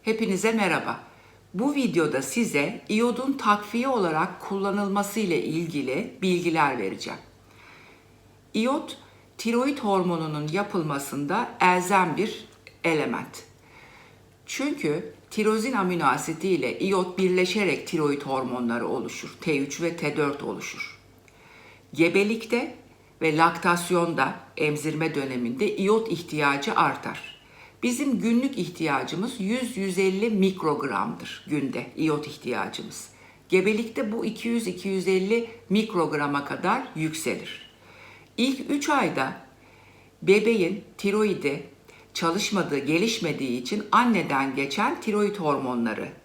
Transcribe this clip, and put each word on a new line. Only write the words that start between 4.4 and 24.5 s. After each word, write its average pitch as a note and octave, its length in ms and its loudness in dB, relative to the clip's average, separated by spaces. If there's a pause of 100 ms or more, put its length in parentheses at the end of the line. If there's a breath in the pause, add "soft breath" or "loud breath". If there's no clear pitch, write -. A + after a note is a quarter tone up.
kullanılması G3 800 -2
ile F3 240 0
ilgili D#3 800 -4
bilgiler D#3+ 580 2
vereceğim. - 400 -6 (1300 loud breath)
İyot, B3 440 0 (400 loud breath)
tiroid B3+ 400 2
hormonunun E3 680 0
yapılmasında D#3+ 1000 -2 (120)
elzem F3+ 560 4
bir G#3+ 280 -4 (380)
element. C#3 600 -2 (1040 loud breath)
Çünkü F#3 680 -4 (160)
tirozin A3 440 0
amino F3+ 320 2
asidi D#3+ 420 2
ile C3+ 320 0
iyot F#3 380 0
birleşerek F3+ 680 2
tiroid D3 340 0
hormonları B2 680 -2
oluşur. - 420 -6 (120)
T D3+ 160 0
üç C#3 240 -4
ve E3+ 140 -2
T D3 220 -4
dört C#3+ 260 0
oluşur. - 560 -8 (960 loud breath)
Gebelikte G#3 840 2 (460 loud breath)
ve D#3 160 2
laktasyonda, E3+ 1000 2 (220)